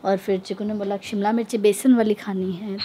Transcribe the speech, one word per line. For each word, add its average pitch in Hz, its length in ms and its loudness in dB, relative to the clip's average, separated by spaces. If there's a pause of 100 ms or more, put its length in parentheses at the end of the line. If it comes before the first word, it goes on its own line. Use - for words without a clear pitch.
और 196 120 2
फिर 190 220 -2
चिकू 190 260 -8
ने 214 100 -4
बोला, 202 220 -4
"शिमला 202 360 -2
मिर्ची 226 260 -2
बेसन 208 360 4
वाली 214 200 4
खानी 190 380 -4
है।" 196 320 -8